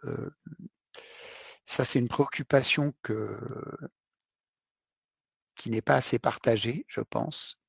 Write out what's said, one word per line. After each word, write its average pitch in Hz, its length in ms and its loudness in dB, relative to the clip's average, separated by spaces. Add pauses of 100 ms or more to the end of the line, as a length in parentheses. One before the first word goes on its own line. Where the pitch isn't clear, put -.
Heu, - 280 -6 (1300)
ça, - 200 0
c'est - 140 4
une 120 100 2
préoccupation 139 840 2 (100)
que, 107 360 -4 (2250)
qui - 120 -8
n'est 110 140 0
pas 139 140 6
assez 127 220 2
partagée, 120 680 2
je - 140 -4
pense - 560 -4 (100)